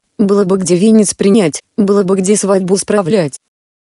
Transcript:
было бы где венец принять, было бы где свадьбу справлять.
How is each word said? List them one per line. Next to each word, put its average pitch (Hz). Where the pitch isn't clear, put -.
было 202
бы 190
где 180
венец 220
принять, 196
было 202
бы 190
где 190
свадьбу 190
справлять. 175